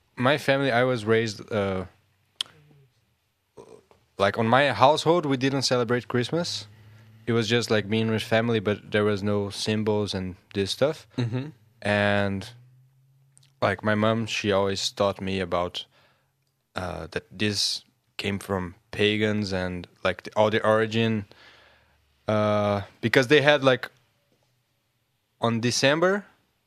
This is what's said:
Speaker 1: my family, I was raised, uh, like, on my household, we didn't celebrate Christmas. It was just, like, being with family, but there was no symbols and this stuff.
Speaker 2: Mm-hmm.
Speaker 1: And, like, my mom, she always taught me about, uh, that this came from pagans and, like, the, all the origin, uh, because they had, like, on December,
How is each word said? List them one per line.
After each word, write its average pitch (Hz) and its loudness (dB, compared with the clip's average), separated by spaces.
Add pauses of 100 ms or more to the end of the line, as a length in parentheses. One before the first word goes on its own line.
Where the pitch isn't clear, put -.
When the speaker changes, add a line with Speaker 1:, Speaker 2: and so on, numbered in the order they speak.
(160)
Speaker 1:
my 131 2
family, 139 0
I 120 4
was 123 -2
raised, 110 0
uh, 98 -2 (2250)
like, 98 2
on 113 2
my 131 4
household, 151 4
we 135 0
didn't 135 0
celebrate 123 0
Christmas. 160 -4 (600)
It 117 0
was 113 2
just, 117 0
like, 104 0
being 110 0
with 110 0
family, 113 0
but 104 -4
there 107 2
was 104 0
no 101 -2
symbols 107 -2
and 92 -6 (180)
this 98 -2
stuff. 156 -2 (120)
Speaker 2:
Mm-hmm. 123 -4 (340)
Speaker 1:
And, 101 0 (1120)
like, 101 0
my 107 2
mom, 110 2
she 104 -2
always 98 0
taught 101 0
me 95 -4
about, 87 -4 (880)
uh, 85 -8
that - -8
this 101 -4 (340)
came 98 -4
from 90 -6 (160)
pagans 107 0
and, 90 -6 (160)
like, 92 -2
the, - -16
all 107 4
the 107 -2
origin, 110 0 (1040)
uh, 104 0 (180)
because 123 2
they 143 6
had, 143 4
like, 131 2 (1500)
on 117 2
December, 165 2 (420)